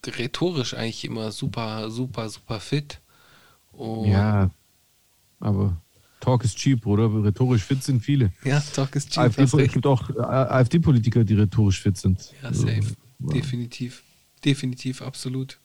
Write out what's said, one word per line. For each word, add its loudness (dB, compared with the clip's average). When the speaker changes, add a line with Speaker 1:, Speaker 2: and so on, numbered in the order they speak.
Speaker 1:
rhetorisch -4
eigentlich -8
immer -6
super, -6
super, -6
super -10
fit. -6
Und -2
Speaker 2:
Ja, 4
aber 0
Talk 0
is -2
cheap, 0
oder? 4
Rhetorisch 2
fit -2
sind 0
viele. 2
Speaker 1:
Ja, 2
Talk -4
is -4
cheap, -4
Speaker 2:
A 6
F 2
D 4
Speaker 1:
hast 4
recht. 6
Speaker 2:
es -2
gibt 0
auch, 2
äh, -4
A-F-D-Politiker, 2
die 2
rhetorisch 2
fit 0
sind. -2
Speaker 1:
Ja, -10
Speaker 2:
Also, 0
Speaker 1:
safe. 0
Speaker 2:
ja. -8
Speaker 1:
Definitiv. -6
Definitiv, -2
absolut. -10